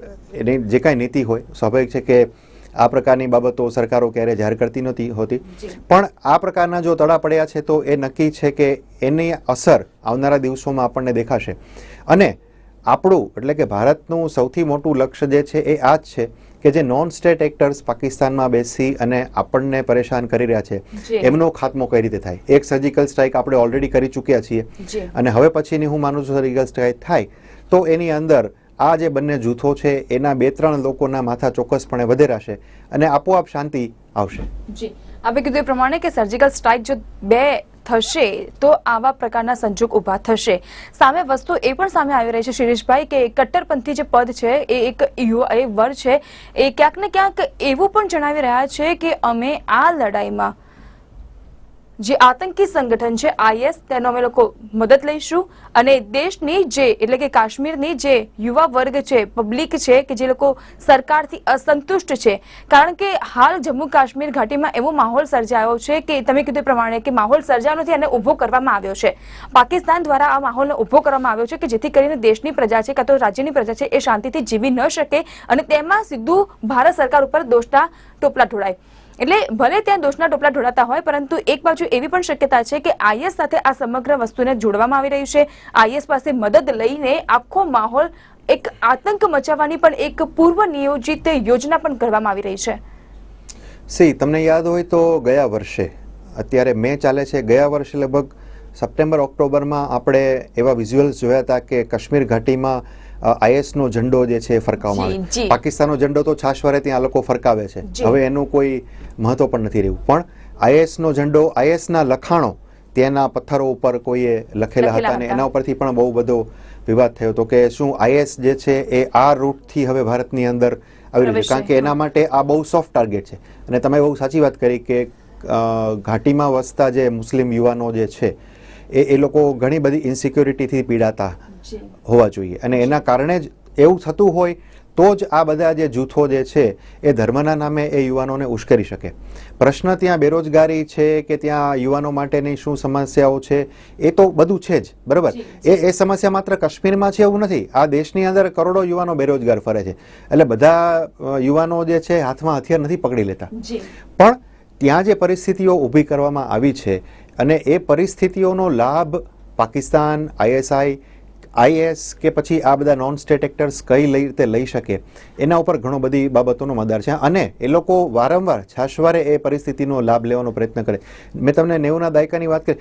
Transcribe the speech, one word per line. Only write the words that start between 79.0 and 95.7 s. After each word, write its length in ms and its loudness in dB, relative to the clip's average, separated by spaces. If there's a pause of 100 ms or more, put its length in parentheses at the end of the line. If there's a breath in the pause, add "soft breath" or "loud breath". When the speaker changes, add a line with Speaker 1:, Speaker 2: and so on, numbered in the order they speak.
Speaker 2:
એટલે 160 0 (160)
ભલે 300 0
ત્યાં 200 0
દોષના 260 0
ટોપલા 220 0
ઢોળાતા 340 0
હોય 160 -2
પરંતુ 380 -2 (100)
એક 160 0
બાજુ 220 0
એવી 220 -4
પણ 140 -2
શક્યતા 420 0
છે 160 -4
કે 120 0
આઈ 280 0
એસ 160 -4
સાથે 220 -2
આ 140 2
સમગ્ર 460 -2
વસ્તુને 380 -2
જોડવામાં 440 0
આવી 100 -2
રહ્યું 180 -4
છે. 220 2 (260 loud breath)
આઈ 160 4
એસ 140 -4
પાસે 260 0
મદદ 380 2
લઈને 500 -2
આખો 440 0
માહોલ 460 0 (400 soft breath)
એક 180 0 (140)
આતંક 480 0
મચાવવાની 460 0
પણ 180 4
એક 300 -4
પૂર્વ 420 2
નિયોજિત 600 -2
યોજના 500 0
પણ 180 -4
ઘડવામાં 360 0
આવી 100 -6
રહી 140 -8
છે. 260 -6 (1080 loud breath)
Speaker 1:
સી, 240 4
તમને 300 -2
યાદ 240 2
હોય 160 -2
તો 360 2
ગયા 260 2
વર્ષે, 460 -6 (460)